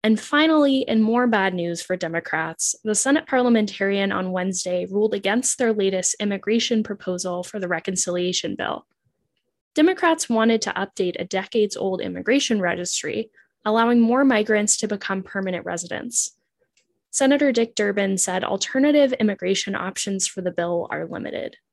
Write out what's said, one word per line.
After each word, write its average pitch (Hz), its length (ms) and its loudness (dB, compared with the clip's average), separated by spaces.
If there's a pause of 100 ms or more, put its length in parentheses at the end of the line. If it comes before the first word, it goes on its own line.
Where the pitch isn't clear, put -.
And 220 160 4
finally, 294 600 4
in 220 240 2
more 240 240 2
bad 196 260 2
news 170 300 -4
for 185 120 -4
Democrats, 165 880 -4
the 214 120 -2
Senate 285 320 0
parliamentarian 202 840 2
on 185 200 -2
Wednesday 180 580 -2
ruled 208 240 0
against 202 460 -2
their 233 120 2
latest 190 480 0
immigration 214 640 0
proposal 180 640 -6
for 208 160 -10
the 185 80 -6
reconciliation 180 880 -2
bill. - 320 -6 (880)
Democrats 330 520 2
wanted 226 360 2
to - 80 -4
update 185 500 -4
a 175 40 -4
decades-old 196 760 -2
immigration 208 580 0
registry, 175 720 -4 (340)
allowing 233 380 4
more 240 240 4
migrants 214 520 2
to 220 100 -4
become 202 340 -4
permanent 190 420 -6
residents. 175 720 -6 (760)
Senator 277 400 4
Dick 233 240 0
Durbin 202 420 0
said 185 260 -2
alternative 269 680 2
immigration 196 640 -2
options 190 500 -4
for - 160 -8
the 180 80 -2
bill 175 400 -2
are - 160 -6
limited. - 520 -10 (160)